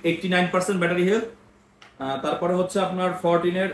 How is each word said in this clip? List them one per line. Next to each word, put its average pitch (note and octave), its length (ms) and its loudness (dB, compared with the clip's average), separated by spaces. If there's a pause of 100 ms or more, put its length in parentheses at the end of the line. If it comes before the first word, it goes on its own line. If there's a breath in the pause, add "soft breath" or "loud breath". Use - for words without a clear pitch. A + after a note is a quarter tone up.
এইটটি E3+ 260 0
নাইন F3+ 220 2
পার্সেন্ট F#3 280 0
ব্যাটারি F3 240 2
হেলথ। G#3+ 200 2
আহ, - 960 -12
তারপরে E3+ 320 -2
হচ্ছে F3+ 260 0
আপনার F#3 420 0
ফোরটিন E3+ 340 2
এর F#3+ 180 0